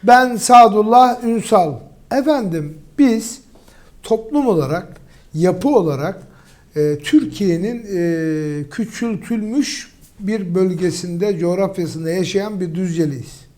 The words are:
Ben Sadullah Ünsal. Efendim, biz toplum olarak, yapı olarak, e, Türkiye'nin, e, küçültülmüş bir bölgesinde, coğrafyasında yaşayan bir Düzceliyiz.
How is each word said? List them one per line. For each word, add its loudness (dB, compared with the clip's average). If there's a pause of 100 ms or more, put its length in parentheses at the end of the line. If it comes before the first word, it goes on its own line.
Ben 6
Sadullah 6
Ünsal. 0 (380)
Efendim, -2 (220)
biz 0 (640)
toplum -2
olarak, -2 (460)
yapı 0
olarak, 0 (560)
e, 0
Türkiye'nin, -2 (120)
e, -4
küçültülmüş -6 (280)
bir -4
bölgesinde, -2
coğrafyasında -4
yaşayan -4
bir -6
Düzceliyiz. -4 (160)